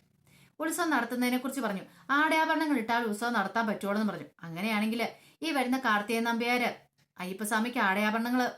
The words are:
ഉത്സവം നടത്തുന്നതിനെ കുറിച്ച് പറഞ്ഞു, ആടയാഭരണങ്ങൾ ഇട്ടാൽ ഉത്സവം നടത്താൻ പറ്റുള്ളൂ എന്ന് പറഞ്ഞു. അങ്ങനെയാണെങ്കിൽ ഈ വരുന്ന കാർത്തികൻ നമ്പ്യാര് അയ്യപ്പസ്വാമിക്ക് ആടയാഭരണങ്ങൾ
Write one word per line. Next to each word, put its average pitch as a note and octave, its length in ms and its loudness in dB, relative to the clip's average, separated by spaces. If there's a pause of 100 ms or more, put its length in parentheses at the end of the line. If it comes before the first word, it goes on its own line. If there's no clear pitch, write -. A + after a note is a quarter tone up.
(600)
ഉത്സവം D#4+ 300 0
നടത്തുന്നതിനെ B3 480 2
കുറിച്ച് C4 220 -4
പറഞ്ഞു, G3+ 240 -2 (260)
ആടയാഭരണങ്ങൾ D#4 680 2
ഇട്ടാൽ A#3 260 0
ഉത്സവം A3+ 280 -2
നടത്താൻ A3+ 340 0
പറ്റുള്ളൂ G3+ 320 -2
എന്ന് G#3+ 120 2
പറഞ്ഞു. D#3 180 -8 (140)
അങ്ങനെയാണെങ്കിൽ G#3+ 580 -2 (420)
ഈ D#4+ 100 -2
വരുന്ന C4 260 0
കാർത്തികൻ A3+ 460 0
നമ്പ്യാര് A#3 440 0 (480)
അയ്യപ്പസ്വാമിക്ക് G#3+ 640 -2
ആടയാഭരണങ്ങൾ G#3+ 640 2 (160)